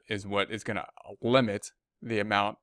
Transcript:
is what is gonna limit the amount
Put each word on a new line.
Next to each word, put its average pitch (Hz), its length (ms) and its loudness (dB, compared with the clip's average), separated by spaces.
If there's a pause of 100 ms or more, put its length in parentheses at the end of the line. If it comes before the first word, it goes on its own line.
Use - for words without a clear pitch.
is 101 180 -4
what 98 240 0
is 107 140 -6
gonna 101 220 -4 (340)
limit 117 500 2 (300)
the 117 180 -2
amount 104 440 2